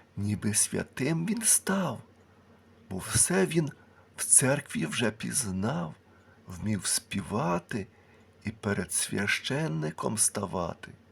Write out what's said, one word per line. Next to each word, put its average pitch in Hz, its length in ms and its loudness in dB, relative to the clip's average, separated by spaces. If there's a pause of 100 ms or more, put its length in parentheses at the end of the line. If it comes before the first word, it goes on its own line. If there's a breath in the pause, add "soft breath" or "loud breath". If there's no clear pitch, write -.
(160 loud breath)
ніби 104 380 0
святим 160 720 0
він 226 160 -2
став, 180 580 2 (880)
бо 190 80 -6
все - 480 2
він 151 240 0 (460 soft breath)
в - 80 -4
церкві 143 640 4
вже 120 240 2
пізнав, 113 840 -2 (520 soft breath)
вмів 92 400 -2
співати 104 1000 -2 (580 soft breath)
і 104 60 -2
перед 101 420 -2
священником 156 1300 -2
ставати. 90 720 -2 (200)